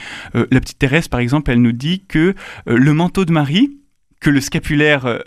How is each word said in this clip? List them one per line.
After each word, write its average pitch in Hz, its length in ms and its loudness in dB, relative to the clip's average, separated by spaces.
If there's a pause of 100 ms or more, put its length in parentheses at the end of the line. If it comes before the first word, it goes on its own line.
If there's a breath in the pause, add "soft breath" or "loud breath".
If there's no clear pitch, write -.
(360 loud breath)
Euh, 117 160 0
la 127 80 4
petite - 200 -8
Thérèse, 143 280 0
par 123 120 -4
exemple, 139 320 0
elle 120 100 4
nous 117 100 4
dit 151 360 -4
que, 170 280 2 (320 loud breath)
euh, 120 100 2
le 143 160 4
manteau 175 300 0
de 170 80 0
Marie, 160 460 0 (440)
que - 80 2
le 143 120 4
scapulaire, 147 840 0